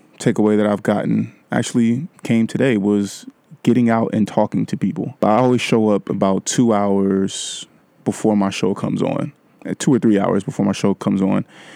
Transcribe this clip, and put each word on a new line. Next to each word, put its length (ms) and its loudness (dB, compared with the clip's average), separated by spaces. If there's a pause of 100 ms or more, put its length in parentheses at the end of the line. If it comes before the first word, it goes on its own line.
(180)
takeaway 400 2
that 80 2
I've 160 0
gotten 520 -2 (160)
actually 560 0 (160)
came 240 0
today 300 0
was 500 -2 (360)
getting 260 4
out 240 2
and 160 0
talking 380 -2
to 100 -6
people. 460 -6
I 140 2
always 240 2
show 280 2
up 220 0
about 340 0
two 300 2
hours 920 -2 (380)
before 320 0
my 140 0
show 240 -2
comes 280 -4
on, 300 -4 (320)
uh, 140 -6
two 140 0
or 60 4
three 200 4
hours 260 0
before 220 -4
my 60 0
show 220 0
comes 280 -2
on, 220 0 (320)